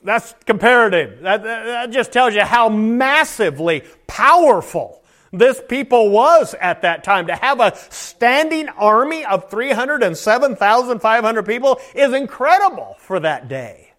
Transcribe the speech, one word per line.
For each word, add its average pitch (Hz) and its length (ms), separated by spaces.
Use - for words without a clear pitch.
That's 320 280
comparative. 190 760
That, 202 200
that, 220 220
that 240 260
just 240 220
tells 240 220
you 208 80
how 226 260
massively 214 1120
powerful 254 960
this 240 360
people 240 420
was 277 440
at 175 280
that 170 200
time. 190 240
To 170 80
have 254 240
a 214 180
standing 302 800
army 254 560
of 196 260
three 254 220
hundred 254 320
and 165 120
seven 247 380
thousand 233 460
five 220 240
hundred 220 200
people 247 360
is 269 180
incredible 277 840
for 185 180
that 143 300
day. 120 400